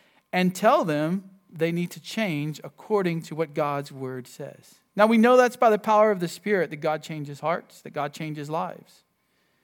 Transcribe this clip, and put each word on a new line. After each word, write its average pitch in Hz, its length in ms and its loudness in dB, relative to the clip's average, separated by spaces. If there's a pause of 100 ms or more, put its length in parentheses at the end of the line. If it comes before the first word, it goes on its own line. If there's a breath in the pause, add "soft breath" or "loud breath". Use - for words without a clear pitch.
(320 soft breath)
and 185 220 0
tell 247 320 4
them 160 420 -2 (220)
they 165 220 -2
need 170 180 -4
to - 100 -18
change 156 640 -6
according 180 560 -2
to 160 140 -12
what 151 220 -6
God's 143 360 -4
Word 131 360 -10
says? - 480 -18 (200)
Now, 208 120 6
we 233 100 6
know 240 180 6
that's 247 200 6
by 233 160 4
the 208 80 2
power 214 320 4
of 190 80 -4
the 175 80 -4
Spirit 180 420 -2
that 160 60 -10
God 151 260 -4
changes 147 380 -12
hearts, - 420 -6
that - 120 -20
God 147 200 -6
changes 151 340 -10
lives. - 560 -10 (600)